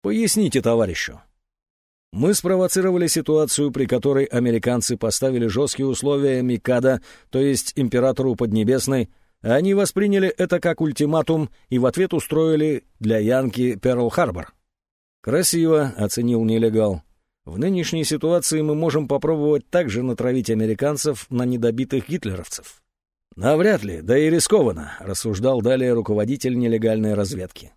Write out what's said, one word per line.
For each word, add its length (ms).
«Поясните 580
товарищу». 640
«Мы 220
спровоцировали 720
ситуацию, 640
при 160
которой 380
американцы 760
поставили 480
жёсткие 400
условия 560
Микадо, 580
то 80
есть 380
императору 580
Поднебесной, 760
а 120
они 180
восприняли 560
это 320
как 220
ультиматум 680
и 80
в 80
ответ 260
устроили 720
для 200
Янки 580
Пёрл-Харбор». 760
«Красиво», 760
оценил 480
нелегал. 580
«В 120
нынешней 460
ситуации 560
мы 140
можем 340
попробовать 640
также 320
натравить 480
американцев 800
на 160
недобитых 600
гитлеровцев». 760
«Навряд 480
ли, 180
да 160
и 100
рискованно», 720
рассуждал 640
далее 300
руководитель 680
нелегальной 560
разведки. 640